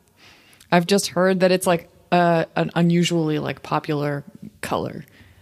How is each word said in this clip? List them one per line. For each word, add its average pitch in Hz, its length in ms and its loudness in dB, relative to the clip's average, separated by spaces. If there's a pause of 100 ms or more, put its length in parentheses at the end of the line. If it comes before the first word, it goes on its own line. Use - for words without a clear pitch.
(720)
I've 175 160 4
just 196 220 2
heard 185 320 0
that 185 100 4
it's, 185 160 0
like, 170 220 0 (220)
uh, 170 340 2 (100)
an 165 180 -2
unusually, 170 640 2
like, 135 240 -6
popular 147 640 -4 (380)
color, - 440 -6 (360)